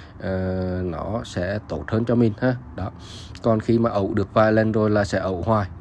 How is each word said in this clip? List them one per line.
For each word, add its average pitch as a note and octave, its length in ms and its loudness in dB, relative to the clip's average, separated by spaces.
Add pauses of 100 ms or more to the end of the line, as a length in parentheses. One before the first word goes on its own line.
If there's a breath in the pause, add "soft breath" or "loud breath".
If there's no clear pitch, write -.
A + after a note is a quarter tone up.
(200 loud breath)
ờ, F#2 640 -2
nó F2 400 -4
sẽ F#2+ 340 -4 (100)
tốt D#2+ 200 -6
hơn A2 160 0
cho A#2 100 2
mình A2+ 260 6
ha. B2+ 140 2 (220)
Đó. - 140 -6 (520 loud breath)
Còn A2 180 4
khi A2+ 180 2
mà A#2 120 2
ẩu G2+ 240 0
được G2+ 200 -2
vài A2 180 6
lần A2 200 4
rồi G#2+ 180 2
là G#2 140 4
sẽ G2+ 140 -2
ẩu F#2 240 -2
hoài. G#2+ 260 0 (120)